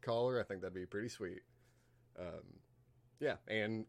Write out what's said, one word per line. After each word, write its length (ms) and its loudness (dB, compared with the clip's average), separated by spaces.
collar. 380 4
I 40 4
think 180 -4
that'd 120 -4
be 140 -2
pretty 220 -2
sweet. 320 -6
Um, 400 -8
yeah, 160 2
and 420 2